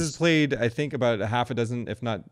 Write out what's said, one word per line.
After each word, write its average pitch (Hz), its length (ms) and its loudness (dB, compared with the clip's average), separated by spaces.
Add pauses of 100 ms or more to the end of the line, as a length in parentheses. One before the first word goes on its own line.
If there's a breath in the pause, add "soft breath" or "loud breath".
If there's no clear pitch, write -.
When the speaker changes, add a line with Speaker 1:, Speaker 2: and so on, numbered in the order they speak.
(120)
Speaker 1:
Nice. - 60 -14
Speaker 2:
played, 156 360 4
I 117 160 2
think, 147 240 -4
about 117 280 2
a 110 60 0
half 123 220 0
a 123 60 -4
dozen, 120 320 -2
if - 160 -8
not 110 280 -4